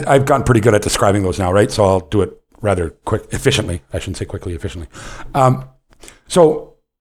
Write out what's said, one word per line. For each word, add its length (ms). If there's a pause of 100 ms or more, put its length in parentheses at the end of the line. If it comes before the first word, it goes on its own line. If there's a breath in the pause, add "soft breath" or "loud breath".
I've 200
gotten 180
pretty 160
good 140
at 80
describing 400
those 160
now, 140
right? 180
So 140
I'll 160
do 220
it 180 (200)
rather 300
quick, 420
efficiently. 500 (100)
I 60
shouldn't 200
say 80
quickly, 280
efficiently. 340 (460 loud breath)
Um, 340 (600 loud breath)
so 460 (260)